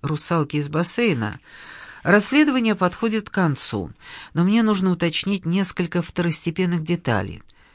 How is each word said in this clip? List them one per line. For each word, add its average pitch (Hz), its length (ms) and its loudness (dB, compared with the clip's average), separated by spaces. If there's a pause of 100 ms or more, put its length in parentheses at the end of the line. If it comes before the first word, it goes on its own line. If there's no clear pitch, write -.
русалке 151 560 0
из 143 100 -2
бассейна. 156 680 0 (640)
Расследование 226 720 4
подходит 214 560 -2
к - 20 -12
концу, 131 560 0 (460)
но 165 80 4
мне 214 180 4
нужно 196 300 2
уточнить 175 520 -2
несколько 175 600 -2
второстепенных 170 800 -2
деталей. 123 580 -2 (340)